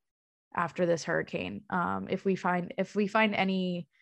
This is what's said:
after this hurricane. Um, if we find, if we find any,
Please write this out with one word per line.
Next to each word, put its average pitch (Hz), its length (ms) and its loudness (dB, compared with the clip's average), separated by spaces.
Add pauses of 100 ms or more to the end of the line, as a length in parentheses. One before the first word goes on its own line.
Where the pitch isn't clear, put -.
(560)
after 175 300 0
this 170 200 2
hurricane. 170 680 -2
Um, 190 360 0
if - 160 -2
we 196 120 2
find, 180 420 0
if 190 180 -2
we 202 120 2
find 220 260 4
any, 185 540 0 (140)